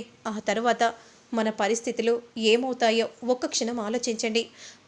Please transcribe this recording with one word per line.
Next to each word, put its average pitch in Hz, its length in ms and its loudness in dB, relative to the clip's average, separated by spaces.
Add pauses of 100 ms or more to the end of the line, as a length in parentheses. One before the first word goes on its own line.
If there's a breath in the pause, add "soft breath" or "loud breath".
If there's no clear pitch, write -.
(240)
ఆ 220 160 -6
తర్వాత 226 420 0 (500 loud breath)
మన 220 200 0
పరిస్థితులు 220 600 0 (320)
ఏమవుతాయో 233 640 4 (220)
ఒక్క 254 180 0
క్షణం 240 340 -2
ఆలోచించండి." 226 640 -2 (460 loud breath)